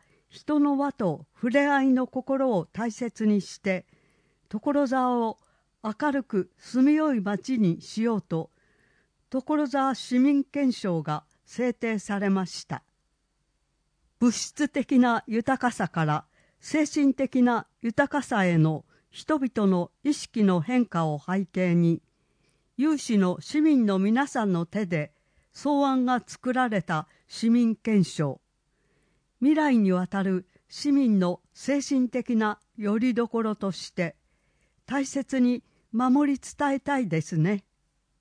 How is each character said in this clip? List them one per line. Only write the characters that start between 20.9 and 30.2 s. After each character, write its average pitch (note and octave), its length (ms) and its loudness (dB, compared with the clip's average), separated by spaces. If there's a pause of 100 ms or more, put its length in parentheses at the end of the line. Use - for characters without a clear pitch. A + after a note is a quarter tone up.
を D3+ 120 -2
背 F#3 280 -4
景 F3+ 280 0
に、 E3+ 280 2 (760)
有 D4 220 0
志 A3+ 200 -2
の F#3 220 0
市 - 220 -4
民 D4 240 4
の G3 120 0
皆 A3+ 300 0
さ A#3+ 160 -4
ん G3+ 80 0
の E3+ 140 -2
手 G#3 200 -6
で E3+ 280 -6 (400)
草 C#4+ 340 0
案 C4 160 0
が B3 240 0
作 - 240 -8
ら B3+ 160 0
れ G#3+ 140 -2
た D#3+ 260 -4 (220)
市 - 200 -2
民 A#3 280 2
憲 G#3 260 2
章。 D3 380 -6 (960)
未 D4 160 4
来 D4 220 2
に G3 160 4
わ F3+ 140 0
た G3 140 -4